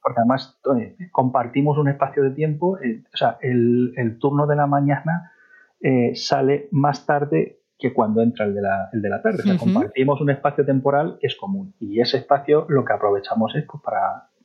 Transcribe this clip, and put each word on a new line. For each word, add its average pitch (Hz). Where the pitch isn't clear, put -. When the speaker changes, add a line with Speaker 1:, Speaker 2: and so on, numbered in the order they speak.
Speaker 1:
porque 127
además, 127
eh, 113
compartimos 131
un 143
espacio 139
de 135
tiempo, 156
eh, 117
o -
sea, 123
el, 123
el 117
turno 143
de 147
la 147
mañana, 143
eh, 127
sale 139
más 143
tarde 147
que 123
cuando 110
entra 113
el 101
de 101
la, 98
el 113
de 101
la -
tarde. 220
O -
sea, 196
Speaker 2:
Ujú. 170
Speaker 1:
compartimos 202
un 147
espacio 139
temporal 139
que 135
es -
común 98
y 107
ese 123
espacio 147
lo 131
que 110
aprovechamos 104
es, 151
pues, -
para -